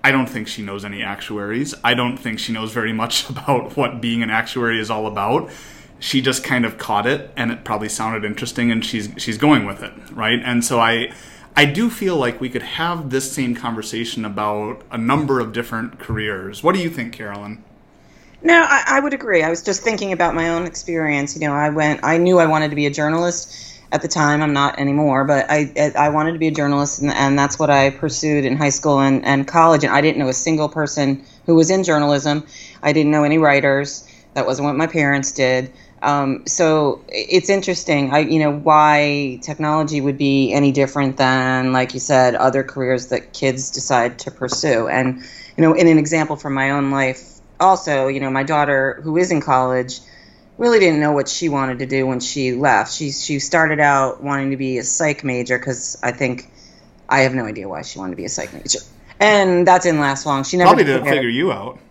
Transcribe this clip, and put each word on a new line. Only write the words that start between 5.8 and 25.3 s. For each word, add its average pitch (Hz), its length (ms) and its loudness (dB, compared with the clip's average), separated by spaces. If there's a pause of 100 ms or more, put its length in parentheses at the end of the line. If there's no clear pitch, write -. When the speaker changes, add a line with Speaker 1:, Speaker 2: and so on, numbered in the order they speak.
Speaker 1:
She - 220 -2
just 127 240 -2
kind 123 220 0
of 104 100 -8
caught 104 300 -2
it, 147 280 -2
and 117 160 -4
it 117 140 -10
probably 107 240 -6
sounded 110 380 -4
interesting, 120 440 -4
and 110 140 -2
she's, 107 320 -6
she's 110 220 -6
going 143 260 4
with 98 180 -10
it, 101 120 -14 (180)
right? 113 320 -2
And 120 180 0
so 117 180 0
I, 113 340 2 (420)
I 147 80 6
do 175 240 0
feel 185 300 -2
like 123 240 -2
we 127 80 -6
could 120 120 -6
have 165 460 -6
this 131 240 -4
same 120 220 -2
conversation 113 720 -6
about 104 640 -6
a 120 80 -8
number 135 420 0
of 110 140 -6
different 117 440 -8
careers. 104 640 -8
What 180 120 2
do 190 80 -2
you 165 80 -2
think, 123 240 -8
Carolyn? 104 500 -12 (800)
Speaker 2:
No, 330 180 6
I, 277 240 2
I 269 140 2
would 277 140 -4
agree. 196 280 0
I 156 60 0
was 170 140 -4
just 190 200 -4
thinking 202 300 -2
about 170 220 0
my 165 160 -2
own 170 160 -2
experience. 156 680 -4
You 156 140 -4
know, 143 60 0
I 147 160 0
went, 151 340 0
I 160 140 2
knew 180 200 4
I 165 80 6
wanted 156 240 0
to 147 60 -6
be 147 80 0
a 143 60 0
journalist 160 880 -4 (100)
at 151 120 -2
the 165 60 -6
time. 147 340 2
I'm 147 100 0
not 143 260 0
anymore, 139 460 2
but 139 260 2